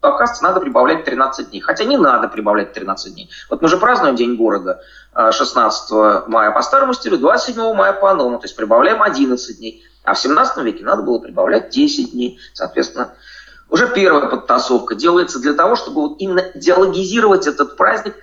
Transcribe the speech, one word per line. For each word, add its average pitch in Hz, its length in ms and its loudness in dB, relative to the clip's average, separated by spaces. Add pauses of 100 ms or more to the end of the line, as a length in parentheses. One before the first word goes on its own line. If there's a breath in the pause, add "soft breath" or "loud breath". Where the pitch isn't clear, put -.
оказывается, 277 420 0
надо 185 160 2
прибавлять - 440 0
тринадцать 131 460 -4
дней. 98 120 -12
Хотя - 220 -4
не 269 140 2
надо 131 300 2
прибавлять 104 460 -2
тринадцать 95 420 -10
дней. - 140 -20 (200 loud breath)
Вот - 120 -4
мы 165 60 2
же 175 100 4
празднуем 240 380 2
День 120 220 0
города, 98 440 -2 (320 loud breath)
э, 113 180 2
шестнадцатого 107 960 0
мая 110 240 2
по 120 100 0
старому 254 320 2
стилю, 208 240 -2
двадцать 175 320 2
седьмого 226 240 -2
мая 196 200 2
по 196 200 2
новому, 123 260 -2
то - 60 -16
есть - 100 -14
прибавляем 120 460 2
одиннадцать 135 560 -2
дней. 110 260 -16 (200 soft breath)
А - 100 0
в - 60 -2
семнадцатом - 440 0
веке - 220 -6
надо 143 160 0
было 120 180 -2
прибавлять - 500 -2
десять 135 420 0
дней. 123 280 -6 (140 loud breath)
Соответственно, - 600 -6 (540 loud breath)
уже 226 200 2
первая 165 400 2
подтасовка - 680 -2
делается 160 460 0
для 143 140 0
того, 175 220 2
чтобы 143 260 -4
вот 147 180 -4
именно 185 240 0 (100)
идеологизировать 190 920 2
этот - 300 -4
праздник 202 460 -2